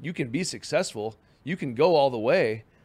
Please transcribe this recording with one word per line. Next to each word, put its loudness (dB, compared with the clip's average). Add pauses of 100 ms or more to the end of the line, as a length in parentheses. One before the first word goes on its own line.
you -10
can -6
be -2
successful. -6 (280)
You -6
can -8
go 6
all 6
the -2
way, 2 (220)